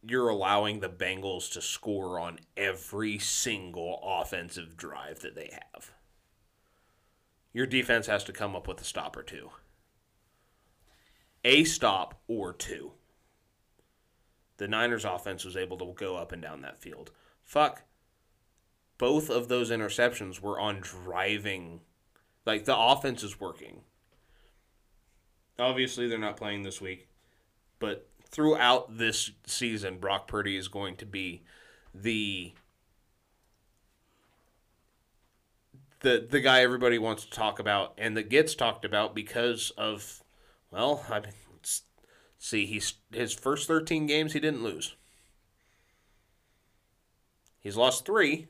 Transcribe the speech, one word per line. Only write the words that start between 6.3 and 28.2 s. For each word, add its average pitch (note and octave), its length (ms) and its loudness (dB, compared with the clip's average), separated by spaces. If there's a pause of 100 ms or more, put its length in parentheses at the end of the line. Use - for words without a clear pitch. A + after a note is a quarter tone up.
Your B2+ 140 0
defense B2 400 4
has G#2 180 2
to G2+ 80 -10
come G2+ 220 -4
up F2+ 140 -8
with F#2 120 -8
a - 40 -18
stop - 320 -8
or - 60 -14
two. - 280 -16 (1900)
A C#3 200 10
stop G2+ 600 2
or G2 260 -4
two. D2 400 -12 (1600)
The G2+ 120 -6
Niners A2+ 360 2
offense F#2 400 -4
was F#2 120 -10
able F#2 220 -4
to F2+ 160 -8
go F#2 220 -6
up E2+ 160 -8
and E2+ 100 -12
down D2+ 200 -12
that - 180 -16
field. - 300 -16 (320)
Fuck. - 400 2 (1160)
Both D3+ 320 4
of A#2+ 180 0
those A#2+ 220 2
interceptions G#2+ 680 0
were G2+ 200 -2
on G2+ 200 -2
driving. F#2 1000 -4 (640)
Like, G#2+ 200 0
the C3 120 4
offense B2 460 4
is G2+ 180 -10
working. B1+ 400 -12 (1800)
Obviously, B2 500 0
they're A2+ 100 -2
not G#2 180 -4
playing G#2 260 -6
this F#2+ 180 -10
week, F#2 280 -12 (680)
but - 300 -6 (260)